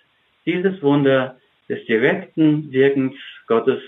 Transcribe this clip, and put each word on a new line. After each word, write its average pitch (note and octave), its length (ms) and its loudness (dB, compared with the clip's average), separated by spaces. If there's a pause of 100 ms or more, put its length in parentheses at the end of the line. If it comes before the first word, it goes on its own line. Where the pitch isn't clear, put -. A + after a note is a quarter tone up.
(460)
dieses F#3 360 -4
Wunder C3+ 560 2 (300)
des - 180 -8
direkten D3+ 840 0
Wirkens C3+ 440 2 (320)
Gottes A#2 400 0